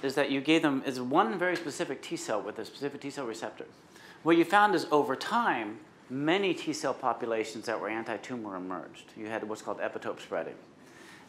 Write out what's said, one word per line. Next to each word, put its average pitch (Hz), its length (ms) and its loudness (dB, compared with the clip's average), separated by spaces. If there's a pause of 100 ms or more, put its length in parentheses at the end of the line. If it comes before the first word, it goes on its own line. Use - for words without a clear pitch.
is 135 140 0
that 135 160 4
you 139 100 2
gave 156 200 6
them 135 240 4
is 127 140 -4
one 165 380 2
very 175 180 2
specific 147 460 -4
T - 140 -8
cell 110 260 -2
with 104 180 -8
a 104 60 -6
specific 139 360 -8
T 139 80 -8
cell 135 160 -6
receptor. 110 400 -8 (580)
What 165 120 8
you 165 100 8
found 202 280 6
is 156 180 2
over 131 240 4
time, 135 640 -2 (300)
many 160 440 2
T 151 200 -4
cell 135 200 0
populations 113 720 -2
that 110 140 -2
were 95 100 -4
anti-tumor 110 680 -6
emerged. 92 600 -10
You 107 120 -10
had 110 200 -4
what's 107 140 -8
called 104 180 -6
epitope 110 400 -6
spreading. - 360 -4 (720)